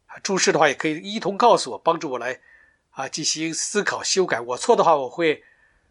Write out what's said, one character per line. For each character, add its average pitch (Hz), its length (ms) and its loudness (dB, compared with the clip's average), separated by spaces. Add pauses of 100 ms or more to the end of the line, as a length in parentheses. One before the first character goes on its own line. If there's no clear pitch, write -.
啊， - 140 -20
注 190 180 -2
释 - 120 2
的 160 80 2
话 151 100 6
也 131 60 2
可 - 140 -4
以 151 120 -4
一 202 200 -8
同 196 160 -4
告 190 180 6
诉 135 180 -2
我， 98 60 -10
帮 - 220 0
助 151 120 -8
我 123 60 -6
来， 123 220 -8 (520)
啊， 135 140 -8
进 156 160 -8
行 160 300 -4
思 202 320 -4
考 - 180 -4
修 190 220 0
改。 135 160 -2
我 120 160 -6
错 233 180 4
的 196 80 2
话， 156 140 6
我 131 140 -4
会 160 340 0 (460)